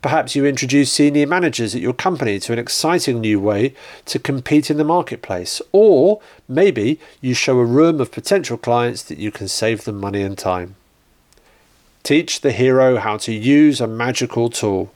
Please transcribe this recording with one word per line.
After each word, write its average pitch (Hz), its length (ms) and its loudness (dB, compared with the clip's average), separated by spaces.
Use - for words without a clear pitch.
Perhaps 131 340 -2
you 139 100 0
introduce 135 460 0
senior 147 340 2
managers 143 480 -2
at 120 60 -4
your 123 140 -2
company 127 460 -2
to - 120 -8
an 117 80 -2
exciting 131 600 -2
new 107 180 0
way 107 340 0
to - 120 -6
compete 143 500 0
in 151 60 2
the 151 80 0
marketplace, 147 800 -4
or 202 480 6
maybe 139 500 0
you 127 120 -2
show 127 240 0
a 123 60 4
room 147 380 2
of 117 100 -4
potential 139 460 -2
clients 120 460 -2
that - 160 -14
you 104 120 -6
can 101 160 -12
save 110 380 -4
them 101 160 -8
money 101 200 -4
and 98 160 -6
time. 90 380 -6
Teach 165 380 0
the 139 100 2
hero 127 460 4
how 104 180 -4
to 110 160 -8
use 139 480 4
a 120 80 -2
magical 117 600 -2
tool. 95 460 -4